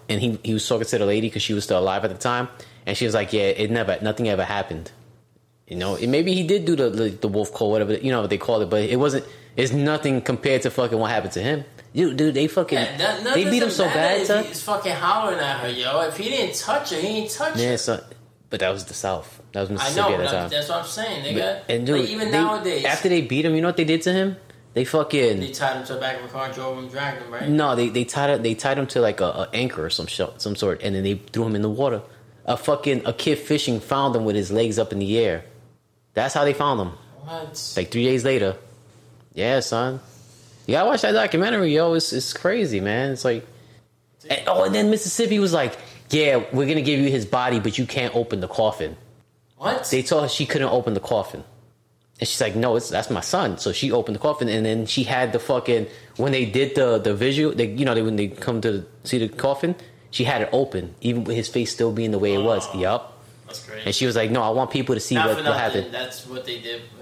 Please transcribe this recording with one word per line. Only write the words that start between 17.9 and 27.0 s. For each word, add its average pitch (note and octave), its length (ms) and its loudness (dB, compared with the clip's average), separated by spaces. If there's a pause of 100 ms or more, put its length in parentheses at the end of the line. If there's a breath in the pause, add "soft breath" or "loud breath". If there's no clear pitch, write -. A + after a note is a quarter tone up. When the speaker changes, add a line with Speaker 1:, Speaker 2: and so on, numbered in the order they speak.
Speaker 1:
But A2 80 -4
that F#2+ 120 2
was G2 140 -6
the - 80 -16
South. - 480 -6 (120)
That G2 80 -4
was G2 100 -4
Speaker 2:
I - 20 -2
Speaker 1:
Mississippi F3 360 0
Speaker 2:
know, - 40 2
Speaker 1:
at - 60 0
the - 60 0
Speaker 2:
but - 60 0
Speaker 1:
time. F2 200 -2
Speaker 2:
that's - 180 -2
what E3+ 80 -2
I'm - 80 -6
saying, F3 500 -6
Speaker 1:
But, - 60 0
Speaker 2:
nigga. G3 200 -4 (140)
Speaker 1:
and A#2+ 120 -2
dude, C#3+ 140 2
Speaker 2:
Like, A2+ 80 -2
even G#3+ 220 -2
Speaker 1:
they, D3 60 2
Speaker 2:
nowadays. E3 480 0
Speaker 1:
after D#3+ 240 2
they F3 120 4
beat C3 240 0
him, D#3+ 100 4
you D#3+ 60 2
know E3+ 80 2
what E3+ 80 0
they E3 80 4
did D#3+ 180 2
to F3+ 100 2
him? F#3+ 240 0 (380 loud breath)
They B2+ 100 2
fucking C#3 540 2
Speaker 2:
They F#2 120 -4
tied C3 260 -2
him B2+ 80 -8
to C3+ 100 -10
the B2+ 40 -6
back C3 200 -4
of B2+ 60 -12
a - 20 -12
car C3 180 -6
and C3 80 -8
drove C3 240 -6
him, B2+ 120 -12
dragged C3 340 -6